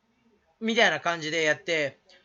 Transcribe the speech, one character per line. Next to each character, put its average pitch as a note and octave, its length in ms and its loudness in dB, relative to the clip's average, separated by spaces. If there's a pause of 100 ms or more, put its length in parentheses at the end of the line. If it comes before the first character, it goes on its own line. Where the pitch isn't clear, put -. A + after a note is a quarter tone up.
(600)
み A3+ 160 -2
た A3 100 6
い F3+ 60 4
な D3 80 -4
感 E3+ 200 -2
じ D3+ 120 -6
で E3 100 0
や D3+ 120 2
っ D3 100 -18
て、 D3+ 340 -2 (260)